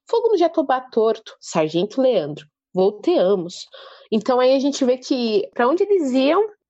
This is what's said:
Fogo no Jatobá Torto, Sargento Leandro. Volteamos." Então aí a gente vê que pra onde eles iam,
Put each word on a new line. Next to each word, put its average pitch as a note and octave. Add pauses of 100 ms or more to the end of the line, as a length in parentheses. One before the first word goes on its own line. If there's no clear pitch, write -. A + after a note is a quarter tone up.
Fogo A#4
no G#4+
Jatobá D#4+
Torto, A3+
Sargento E3+
Leandro. F3+ (260)
Volteamos." G3 (440)
Então B3
aí B3+
a C#4
gente C#4
vê B3
que A#3+ (100)
pra A#3+
onde F4+
eles F#4
iam, C#4 (300)